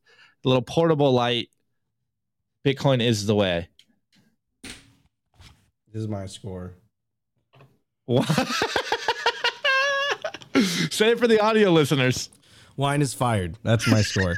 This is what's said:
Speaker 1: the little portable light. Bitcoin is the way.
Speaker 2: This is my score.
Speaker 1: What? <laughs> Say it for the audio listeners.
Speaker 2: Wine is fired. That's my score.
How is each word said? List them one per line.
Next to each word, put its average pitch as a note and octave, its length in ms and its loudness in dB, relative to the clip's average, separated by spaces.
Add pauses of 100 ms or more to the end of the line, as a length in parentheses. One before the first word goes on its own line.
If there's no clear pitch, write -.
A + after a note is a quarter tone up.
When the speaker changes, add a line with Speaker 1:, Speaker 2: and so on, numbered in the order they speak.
(420)
Speaker 1:
the B2+ 60 -2
little B2+ 140 2
portable D3 500 2
light. A#2+ 380 0 (1120)
Bitcoin C3+ 380 2
is G#2+ 240 0
the A2 80 2
way. F2+ 340 0 (960)
Speaker 2:
This - 1400 -20
is A2 60 -8
my G2+ 160 -8
score. F2+ 480 -14 (1300)
Speaker 1:
What? B2 200 2
<laughs> D#3 100 -2 (2500)
Say A3 200 2
it A#3 80 2
for A#3+ 100 0
the A3 120 4
audio G#3+ 300 4
listeners. C#3+ 600 2 (480)
Speaker 2:
Wine C#3 240 0
is C3 100 -2
fired. G2+ 500 -2
That's A2+ 240 0
my A2 140 4
score. F#2 380 -2